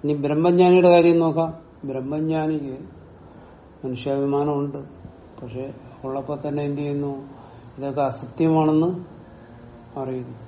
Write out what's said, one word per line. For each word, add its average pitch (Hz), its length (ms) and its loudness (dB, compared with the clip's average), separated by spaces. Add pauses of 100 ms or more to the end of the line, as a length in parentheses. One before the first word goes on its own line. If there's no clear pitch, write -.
ഇനി 147 180 0
ബ്രഹ്മജ്ഞാനിയുടെ 175 720 6
കാര്യം 170 260 6
നോക്കാം. 165 320 2 (340)
ബ്രഹ്മജ്ഞാനിക്ക് 147 920 -4 (1000)
മനുഷ്യാഭിമാനം 139 800 -2
ഉണ്ട്, 143 220 -6 (540)
പക്ഷെ 127 320 -12 (380)
ഉള്ളപ്പോ 135 320 -6
തന്നെ 147 320 -6
എന്ത് 143 140 -4
ചെയ്യുന്നു? 143 300 -4 (640)
ഇതൊക്കെ 139 280 -4
അസത്യമാണെന്ന് 156 840 2 (1120)
അറിയുന്നു. 127 500 -8